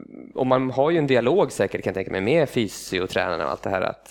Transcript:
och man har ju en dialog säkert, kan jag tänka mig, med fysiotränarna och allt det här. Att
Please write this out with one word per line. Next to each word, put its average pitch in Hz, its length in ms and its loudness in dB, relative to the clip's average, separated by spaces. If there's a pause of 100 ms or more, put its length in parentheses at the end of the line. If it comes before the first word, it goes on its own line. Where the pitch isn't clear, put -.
(340)
och 127 120 0
man 131 240 2
har 135 200 2
ju 170 80 2
en 147 80 2
dialog 135 460 2
säkert, 98 320 -2
kan 104 60 0
jag 92 40 -2
tänka 95 160 -4
mig, 92 100 -2
med 139 280 2
fysiotränarna 92 960 -2
och 67 60 -2
allt - 120 -6
det 101 80 -4
här. 95 100 0
Att - 300 -6